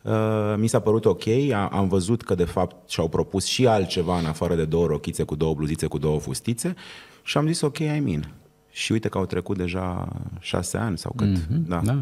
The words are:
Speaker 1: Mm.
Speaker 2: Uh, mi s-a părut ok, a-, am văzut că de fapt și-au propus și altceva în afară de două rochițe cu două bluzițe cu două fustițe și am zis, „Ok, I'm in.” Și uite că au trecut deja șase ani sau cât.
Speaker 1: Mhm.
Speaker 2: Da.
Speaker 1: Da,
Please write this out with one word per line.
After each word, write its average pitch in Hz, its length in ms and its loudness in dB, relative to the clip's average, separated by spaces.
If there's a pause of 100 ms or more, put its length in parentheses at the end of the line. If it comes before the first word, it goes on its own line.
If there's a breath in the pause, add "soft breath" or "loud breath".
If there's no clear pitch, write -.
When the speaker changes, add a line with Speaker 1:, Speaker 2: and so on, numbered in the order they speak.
Speaker 1:
Mm. 110 80 -2
Speaker 2:
Uh, 110 440 2
mi 110 100 2
s-a 113 140 2
părut 110 240 2
ok, 98 220 2 (260)
a-, 101 200 0
am 95 160 2
văzut 95 340 2
că - 120 -2
de 87 100 2
fapt - 460 -2
și-au 82 180 0
propus 85 360 0
și - 220 2
altceva 90 520 2
în 82 80 0
afară 82 280 0
de 80 100 2
două 82 220 2
rochițe 76 360 -2
cu 78 120 -4
două 78 200 0
bluzițe 76 320 -2
cu 76 120 -4
două 76 200 0
fustițe 117 560 -4 (480 loud breath)
și - 160 -4
am 147 80 2
zis, 165 140 0
„Ok, 147 180 0
I'm 151 280 0
in.” 76 180 -2 (460)
Și - 220 -4
uite 110 160 0
că 98 100 -2
au 95 80 0
trecut 92 300 -4
deja 90 520 -4 (320)
șase - 360 -2
ani 101 220 -2
sau - 180 -8
cât. 107 120 2
Speaker 1:
Mhm. 95 400 2
Speaker 2:
Da. 87 160 0
Speaker 1:
Da, 123 180 2